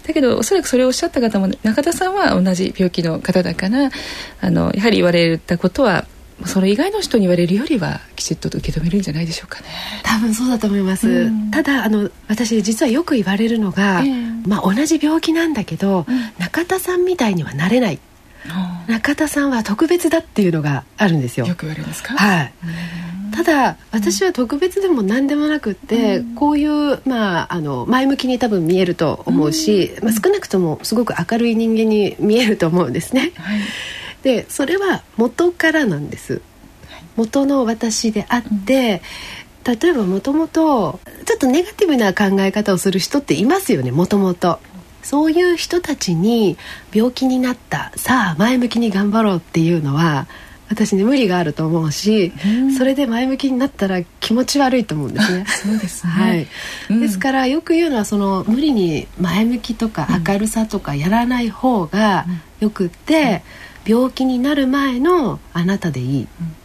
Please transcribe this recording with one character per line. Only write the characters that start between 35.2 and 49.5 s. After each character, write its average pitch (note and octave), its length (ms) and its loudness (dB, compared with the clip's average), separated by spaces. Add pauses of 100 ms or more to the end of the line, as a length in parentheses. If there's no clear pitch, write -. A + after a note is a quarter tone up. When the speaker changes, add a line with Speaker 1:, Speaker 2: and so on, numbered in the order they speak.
Speaker 2:
か D#4+ 220 0
ら D4+ 120 2
な F3 120 0
ん D3 140 -8
で - 80 -12
す。 - 160 -8
Speaker 1:
は - 640 -18
い。 - 40 -20 (140)
Speaker 2:
元 B3 300 0
の C#4 180 2
私 A3+ 480 -2
で G#3 160 -2
あ A#3+ 100 2
っ A#3 40 -2 (220)
て、 A#3+ 380 2 (640)
Speaker 1:
う B3 60 2
ん。 A3+ 80 0
Speaker 2:
例 E4+ 80 4
え F4+ 40 4
ば、 B3 100 0
も F#3+ 180 0
と C#4 120 -2
も D#4+ 160 2
と C4+ 520 2 (240)
ち A4+ 100 0
ょ - 20 0
っ - 20 -14
と C#4 80 2
ネ C#4+ 160 4
ガ - 100 -6
テ G4+ 140 2
ィ - 20 2
ブ C#4+ 80 4
な G3+ 160 4
考 G3 300 2
え G3 100 2
方 G#3 220 2
を F3 40 0
す G3 120 -2
る F#3 80 0
人 - 200 0
っ - 40 0
て - 120 0
い E3+ 100 0
ま F4+ 160 4
す C4 120 0
よ C#3 100 2
ね、 B2 100 -2
も E3+ 140 2
と G3+ 120 2
も F#3 160 2
と。 F3 260 0 (420)
そ D4 240 0
う D#4+ 60 2
い E4+ 100 4
う F4 140 2
人 F4 240 -2
た D4+ 160 -4
ち F3 180 -2
に、 G3+ 420 2 (360)
病 A#3 200 2
気 C4 140 -2
に B3+ 120 0
な B3+ 160 -2
っ - 20 -8 (140)
た、 D3 260 -6
さ G#3+ 360 0
あ D3 60 -4
前 B3 200 2
向 A#3+ 100 0
き A3+ 100 -2
に A#3 120 2
頑 G3 200 0
張 A3+ 120 2
ろ G3+ 120 2
う - 40 0
っ - 20 -2
て - 200 -2